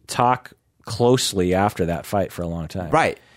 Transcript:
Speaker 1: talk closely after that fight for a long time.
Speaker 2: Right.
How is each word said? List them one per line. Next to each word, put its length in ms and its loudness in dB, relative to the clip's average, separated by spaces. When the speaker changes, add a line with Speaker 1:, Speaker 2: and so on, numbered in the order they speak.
Speaker 1:
talk 460 0
closely 680 2
after 320 2
that 200 -4
fight 260 -2
for 120 -10
a 40 -6
long 200 -6
time. 240 -8
Speaker 2:
Right. 260 2